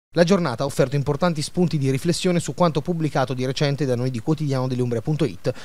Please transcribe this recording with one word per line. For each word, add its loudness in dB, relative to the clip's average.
La 6
giornata 2
ha 0
offerto 0
importanti 0
spunti 0
di 2
riflessione 0
su -4
quanto 2
pubblicato 0
di -2
recente 0
da 2
noi -2
di -4
quotidiano 0
dell'umbria -2
punto 0
it -4